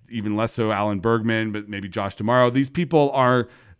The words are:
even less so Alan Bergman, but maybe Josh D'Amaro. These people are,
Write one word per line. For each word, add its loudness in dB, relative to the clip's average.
even -4
less -2
so 0
Alan -2
Bergman, 0
but -8
maybe -8
Josh -4
D'Amaro. 2
These 0
people 2
are, 2